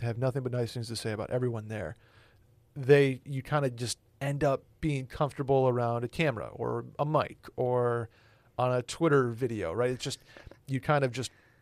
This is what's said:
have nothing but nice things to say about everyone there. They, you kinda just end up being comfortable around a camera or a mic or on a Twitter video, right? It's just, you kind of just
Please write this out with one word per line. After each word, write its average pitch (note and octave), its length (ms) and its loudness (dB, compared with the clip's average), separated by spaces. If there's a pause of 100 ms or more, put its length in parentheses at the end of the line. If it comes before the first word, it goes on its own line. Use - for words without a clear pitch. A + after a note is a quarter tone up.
have A#2 160 -2
nothing C3 260 0
but B2 80 -2
nice A#2+ 220 -2
things A#2 140 -6
to A#2 80 -6
say A2 160 -4
about G#2 180 -6
everyone A#2 380 -2
there. G#2 280 -6 (800)
They, C#3 480 6
you C3+ 180 -8
kinda C#3+ 280 0
just A#2 280 -6 (220)
end C#3+ 240 -2
up C#3 180 2 (180)
being C#3 260 -2
comfortable C3+ 640 2
around A#2+ 360 0
a A#2+ 40 -6
camera C3+ 440 0
or A#2+ 320 -4 (140)
a C#3+ 80 2
mic D3+ 320 0 (180)
or A#2+ 520 0 (500)
on B2+ 140 2
a B2 100 0
Twitter C#3+ 480 4
video, A2 420 -4
right? A#2+ 180 0
It's B2+ 140 -6
just, C3+ 140 -6 (480)
you C3 140 -4
kind D3 240 2
of B2+ 80 -2
just A#2+ 180 -6 (320)